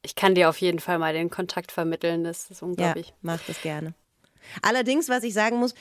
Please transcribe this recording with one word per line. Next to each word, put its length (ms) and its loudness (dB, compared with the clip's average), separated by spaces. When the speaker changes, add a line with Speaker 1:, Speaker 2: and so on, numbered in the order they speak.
Speaker 1:
ich 140 -12
kann 180 6
dir 140 8
auf 140 2
jeden 180 2
Fall 180 -2
mal 160 0
den 160 -2
Kontakt 440 -6
vermitteln. 500 -2
Das 260 -8
ist 140 -16
unglaublich. 460 -2
Speaker 2:
Ja, 120 -20
mach 240 -4
das 160 -10
gerne. 320 -6
Allerdings, 480 2
was 140 0
ich 100 -4
sagen 240 2
muss, 240 0